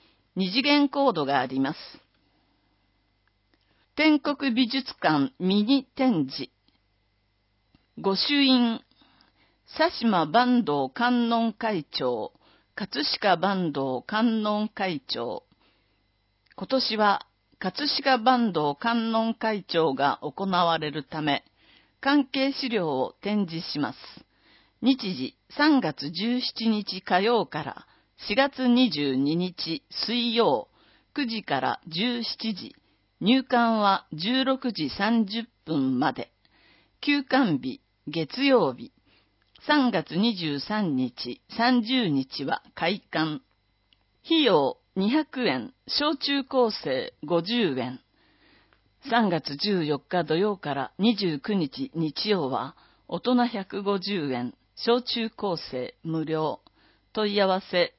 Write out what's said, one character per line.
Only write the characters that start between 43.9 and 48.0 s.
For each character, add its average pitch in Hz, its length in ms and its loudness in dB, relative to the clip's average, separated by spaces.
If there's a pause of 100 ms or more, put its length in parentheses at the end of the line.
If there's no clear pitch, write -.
費 330 180 2
用、 151 340 4 (180)
二 190 140 2
百 269 380 0
円、 131 260 -4 (140)
小 302 280 -2
中 277 280 -2
高 247 260 2
生 131 440 -4 (100)
五 170 180 0
十 185 380 0
円。 123 200 -6 (1120)